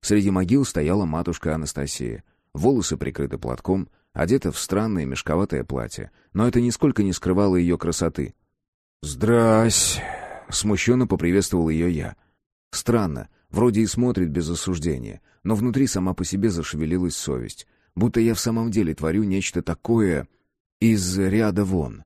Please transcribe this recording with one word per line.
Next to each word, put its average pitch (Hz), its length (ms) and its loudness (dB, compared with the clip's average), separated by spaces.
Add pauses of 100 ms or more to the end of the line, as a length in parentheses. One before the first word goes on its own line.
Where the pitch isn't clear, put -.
Среди 101 280 4
могил 95 340 2
стояла 87 400 0
матушка 82 500 -4
Анастасия. 71 680 -8 (280)
Волосы 131 440 2
прикрыты - 400 -4
платком, 67 500 -4 (240)
одета 92 400 0
в - 80 -8
странное 98 460 -2
мешковатое 73 580 -2
платье, 57 480 -8 (220)
но 104 120 2
это 120 140 2
нисколько 120 440 2
не 95 100 0
скрывало 92 420 2
её 87 220 4
красоты. 80 580 -4 (680)
«Здрась!» — 113 1000 2 (480)
смущённо 113 580 2
поприветствовал 87 640 2
её 80 180 2
я. 78 280 -4 (560)
Странно, 92 580 -2 (200)
вроде 113 300 2
и 113 80 4
смотрит 113 420 0
без 78 200 -2
осуждения, 78 720 -4 (220)
но 107 120 0
внутри 123 320 0
сама 92 260 -2
по 90 120 -4
себе 98 240 0
зашевелилась 82 680 -2
совесть, 60 500 -8 (300)
будто 113 240 2
я 113 140 4
в 101 80 -4
самом 113 300 -2
деле 95 220 0
творю 80 300 0
нечто 95 380 -2
такое 92 680 0 (540)
из 98 360 2
ряда 101 460 2
вон. 76 420 -2